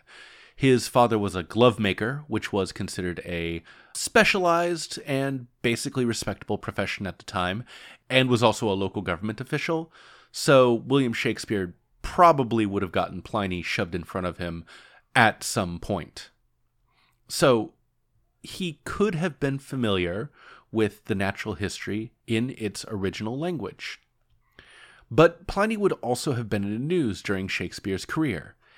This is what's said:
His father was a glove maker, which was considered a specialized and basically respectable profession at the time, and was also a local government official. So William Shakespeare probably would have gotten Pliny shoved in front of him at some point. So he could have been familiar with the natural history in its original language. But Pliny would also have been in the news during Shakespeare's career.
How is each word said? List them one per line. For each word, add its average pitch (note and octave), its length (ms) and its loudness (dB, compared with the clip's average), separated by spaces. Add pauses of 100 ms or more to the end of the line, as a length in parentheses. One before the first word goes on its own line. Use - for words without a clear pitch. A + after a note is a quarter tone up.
(560)
His B2+ 320 4
father A#2 300 4
was G2 180 -2
a F2+ 80 -2
glove A2+ 360 4
maker, A2 480 -2
which - 240 -4
was F#2+ 200 0
considered F2+ 540 -6
a E2+ 380 -6 (300)
specialized F3 1120 2
and C3+ 420 -4 (140)
basically B2 420 0
respectable G#2+ 540 -4
profession G2 500 -4
at F2 100 -8
the - 80 -20
time, F#2+ 380 -4 (460)
and C3 180 4
was A#2+ 160 4
also A2 260 4
a G2 40 2
local G2 280 -4
government F#2 380 -4
official. D#3+ 520 -6 (400)
So C3 420 6
William B2 400 2
Shakespeare G#2 640 -2 (260)
probably C3 640 4
would G2 180 0
have F2 80 -6
gotten F#2 300 -2
Pliny F#2+ 400 -2
shoved F2+ 340 -4
in E2+ 80 -4
front F2+ 240 -4
of E2+ 100 -6
him E2+ 280 -8 (500)
at A2+ 280 4
some F2 360 -4
point. - 500 -8 (1000)
So B2 460 2 (680)
he - 420 -8
could G#3 320 0
have D#3+ 240 -4
been C#3 200 -2
familiar G#2 720 -2 (400)
with A2 340 0
the A2 100 -2
natural G2 400 -4
history G#2 560 -6 (160)
in A#2 280 -2
its G#2 340 -8
original G#2+ 500 -6
language. D#3 600 -8 (1120)
But E3 380 6
Pliny A3 280 0
would G3+ 180 2
also B2 400 -2
have A#2 140 -4
been G2+ 160 -2
in G2+ 100 -4
the A2 40 -4
news C#3 460 -2
during F#2+ 240 -2
Shakespeare's - 580 -6
career. C3+ 500 -4 (220)